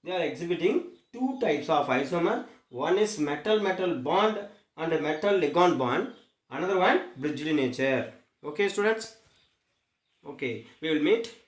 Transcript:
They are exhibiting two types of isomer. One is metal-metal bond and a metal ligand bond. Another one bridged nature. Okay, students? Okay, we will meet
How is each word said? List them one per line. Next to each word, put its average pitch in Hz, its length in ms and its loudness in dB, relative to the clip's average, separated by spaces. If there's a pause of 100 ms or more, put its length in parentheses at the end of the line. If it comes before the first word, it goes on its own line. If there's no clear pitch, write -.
They 175 100 -8
are 180 100 -2
exhibiting 170 600 0 (280)
two 254 280 -4
types 151 280 0
of 147 200 2
isomer. 170 580 0 (240)
One 151 260 0
is 208 220 2
metal-metal 180 800 0
bond 190 420 2 (400)
and 165 160 -2
a 151 60 2
metal 156 380 0
ligand 165 380 4
bond. 131 380 -2 (360)
Another 180 280 -2
one 185 220 4 (180)
bridged 147 260 -4
nature. 131 720 0 (280)
Okay, 151 280 -2
students? 208 460 -2 (1080)
Okay, 127 420 -8 (140)
we 156 100 -4
will 147 120 2
meet 214 320 2 (140)